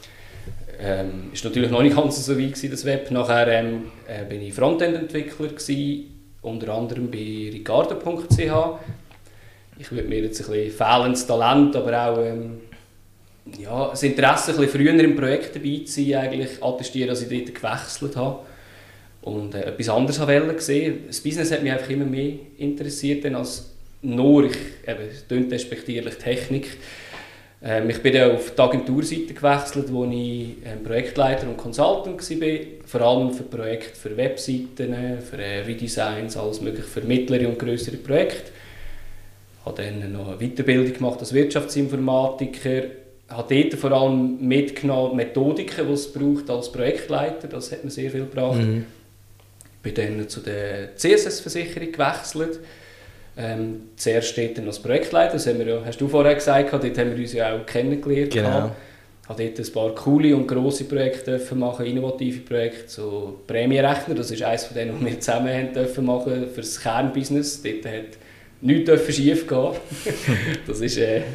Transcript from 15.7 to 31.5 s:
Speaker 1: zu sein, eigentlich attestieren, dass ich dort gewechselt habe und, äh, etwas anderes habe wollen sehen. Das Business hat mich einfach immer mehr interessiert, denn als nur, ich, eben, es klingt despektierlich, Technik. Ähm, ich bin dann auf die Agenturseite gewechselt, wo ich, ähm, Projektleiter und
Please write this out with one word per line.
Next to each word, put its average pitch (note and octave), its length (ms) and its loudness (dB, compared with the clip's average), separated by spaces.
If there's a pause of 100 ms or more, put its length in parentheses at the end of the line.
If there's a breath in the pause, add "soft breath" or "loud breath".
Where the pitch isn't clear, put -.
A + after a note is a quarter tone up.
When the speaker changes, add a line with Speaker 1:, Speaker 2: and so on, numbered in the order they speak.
Speaker 1:
zu - 160 -6
sein, C#3+ 140 2
eigentlich C3 480 -2
attestieren, B2+ 460 -2
dass A#2+ 140 -2
ich A#2 60 -6
dort B2 260 -6
gewechselt B2+ 600 -6
habe C3+ 260 -2 (840 loud breath)
und, G#2 320 -8
äh, G2+ 80 -6
etwas - 260 -4
anderes C3+ 320 2
habe C#3+ 140 4
wollen D#3+ 260 4
sehen. C#3+ 480 0
Das - 120 -8
Business D#3+ 300 -2
hat D3 120 0
mich C3+ 100 0
einfach C3 180 -2
immer C#3 140 0
mehr C#3 300 -2 (240)
interessiert, C#3+ 680 -2
denn C3+ 100 -2
als - 400 -6 (280)
nur, C3+ 420 8
ich, B2 120 0 (300)
eben, A2+ 140 -6 (100)
es - 160 -16
klingt B2 240 0
despektierlich, A#2 680 -6
Technik. B2 600 -4 (880 loud breath)
Ähm, A2 280 0
ich - 120 -4
bin C3 100 6
dann B2+ 200 8
auf - 220 -2
die - 60 0
Agenturseite C#3 760 2
gewechselt, C#3+ 560 0
wo B2 140 0
ich, A#2+ 600 -4
ähm, G#2+ 200 -10
Projektleiter C3 640 0
und A2+ 80 -6